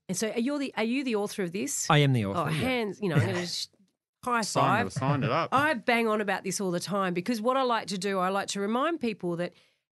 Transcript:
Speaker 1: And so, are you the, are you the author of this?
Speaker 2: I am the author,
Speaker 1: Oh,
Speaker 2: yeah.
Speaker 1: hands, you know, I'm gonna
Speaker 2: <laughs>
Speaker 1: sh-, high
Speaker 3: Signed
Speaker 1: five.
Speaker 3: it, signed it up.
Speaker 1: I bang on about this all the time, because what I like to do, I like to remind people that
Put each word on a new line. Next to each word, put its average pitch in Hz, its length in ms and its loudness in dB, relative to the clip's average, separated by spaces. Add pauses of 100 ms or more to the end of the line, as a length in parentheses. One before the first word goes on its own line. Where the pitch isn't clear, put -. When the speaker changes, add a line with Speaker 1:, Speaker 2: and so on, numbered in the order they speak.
Speaker 1:
And 180 100 -4
so, 220 140 -2
are - 80 -4
you 285 180 0
the, 277 200 -4
are 214 60 0
you 254 200 0
the 240 120 0
author 202 280 -2
of 170 80 -4
this? 233 380 -4
Speaker 2:
I 151 100 8
am 139 140 6
the 110 120 2
author, 143 240 -2
Speaker 1:
Oh, 160 40 0
Speaker 2:
yeah. 151 60 -2
Speaker 1:
hands, 233 420 -2
you 196 80 0
know, 151 60 0
I'm - 100 6
gonna 180 220 -2
Speaker 2:
<laughs> - 0 -
Speaker 1:
sh-, - 200 -8 (560)
high 240 180 0
Speaker 3:
Signed 156 260 2
Speaker 1:
five. 202 200 2
Speaker 3:
it, - 60 -8
signed 135 300 0
it - 80 0
up. 156 200 0
Speaker 1:
I 294 220 4
bang 233 340 2
on 214 140 2
about 196 220 -2
this 190 180 -4
all 185 100 0
the 175 80 0
time, 185 340 -2
because 208 280 -2
what 254 160 2
I 269 60 2
like 233 240 0
to 196 100 -4
do, 196 220 -2
I 180 100 2
like 196 200 -2
to 196 120 -6
remind 262 400 0
people 180 360 -2
that 175 160 -4 (420)